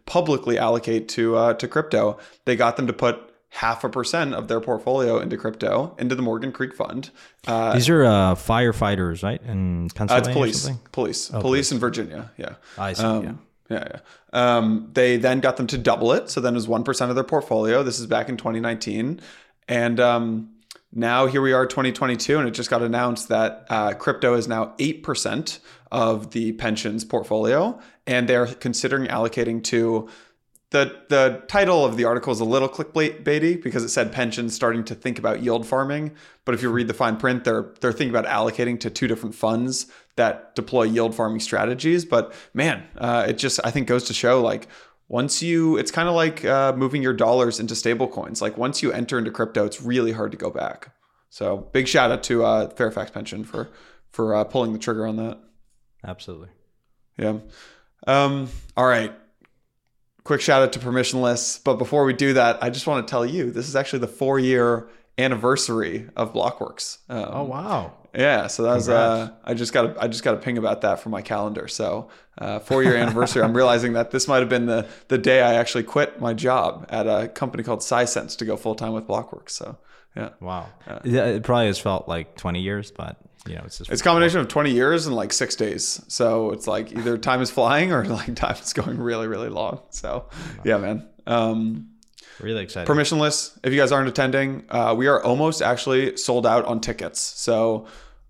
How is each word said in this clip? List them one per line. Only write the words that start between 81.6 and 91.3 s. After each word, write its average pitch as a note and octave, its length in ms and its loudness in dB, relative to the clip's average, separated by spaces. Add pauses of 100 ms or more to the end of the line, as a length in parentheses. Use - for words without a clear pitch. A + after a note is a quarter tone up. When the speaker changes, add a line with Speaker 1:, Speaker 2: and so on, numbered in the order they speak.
Speaker 2:
has G2 120 0
felt - 300 -2
like E2 280 -6
twenty F2 260 -4
years, G2+ 280 -6
but, - 280 -14 (280)
you E2+ 100 -12
know, E2 100 -12
it's - 100 -16
just - 140 -12
Speaker 1:
It's - 100 -2
a - 40 -8
combination E3+ 360 4
of B2 80 -2
twenty D3 240 2
years D3+ 340 2
and, C#3 80 -2
like, G#2+ 200 -2
six - 200 -2
days. - 540 -4
So A2+ 440 2
it's - 140 -6
like A2 260 -4
either A#2 260 -2
time B2+ 240 0
is A#2+ 80 -2
flying D3 420 4
or, A#2 140 2
like, - 280 -4
<laughs> - 100 -2
time - 120 -2
is - 160 -10
going B2 260 -4
really, A#2 300 -2
really A2 220 -6
long. G2 300 -6 (100)
So, - 340 -8 (320)
Speaker 2:
Nice. - 80 -18
Speaker 1:
yeah, G#2+ 140 2
man. G2+ 280 -4 (200)
Um, A2+ 600 -2 (520)